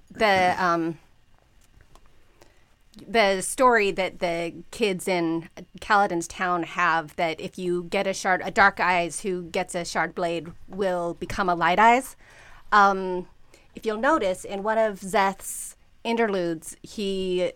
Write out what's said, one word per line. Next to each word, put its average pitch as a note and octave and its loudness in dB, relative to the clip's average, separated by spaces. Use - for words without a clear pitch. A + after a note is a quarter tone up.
the, F#3+ 2
um, E3+ 0
the G3+ 2
story A3+ 2
that F3+ -4
the E3+ -4
kids G3 -2
in E3+ -2
Kaladin's G3+ 2
town F3+ -2
have, E3 0
that E3 -2
if - -12
you F3 -2
get G3 -2
a F#3+ -2
shard, F#3 0
a F#3+ -8
dark G3+ 4
eyes E3+ 0
who F3+ -4
gets F3+ -4
a F3 -4
shard E3 -2
blade E3+ -4
will F3+ -2
become F3+ -4
a F3 2
light E3+ 4
eyes. A#3+ 4
Um, F#3+ 4
if - -14
you'll G#3+ -2
notice, A3+ 2
in G3 -8
one A3 0
of G#3+ 0
Zeth's G3 -2
interludes, G3 -2
he, F#3 -4